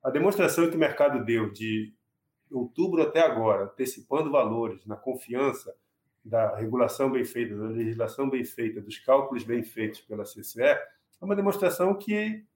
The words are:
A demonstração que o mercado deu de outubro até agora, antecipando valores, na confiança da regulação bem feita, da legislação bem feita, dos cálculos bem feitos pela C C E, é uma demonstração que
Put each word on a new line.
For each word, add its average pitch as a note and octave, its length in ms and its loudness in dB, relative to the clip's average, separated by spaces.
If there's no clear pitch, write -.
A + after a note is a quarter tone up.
A C3+ 60 0
demonstração E3+ 580 4
que E3 80 -2
o E3 40 2
mercado C#3 440 4
deu A2 280 0
de A2 420 -4
outubro D#3+ 520 0
até D#3+ 180 2
agora, A2 440 2
antecipando C3+ 680 -4
valores, A2+ 560 0
na G#2 80 -8
confiança B2+ 800 -4
da A2 300 2
regulação A#2+ 560 0
bem B2+ 120 0
feita, A2+ 320 -6
da G#2+ 120 -6
legislação A2+ 600 -2
bem C3 160 -2
feita, A2 380 -6
dos G#2 160 -14
cálculos C3 460 2
bem A#2 200 -2
feitos A2 380 -6
pela F#2+ 240 -8
C - 180 -16
C A#2 200 -4
E, - 20 4
é D3 140 6
uma G3 140 -2
demonstração G3 580 2
que G#3+ 500 -2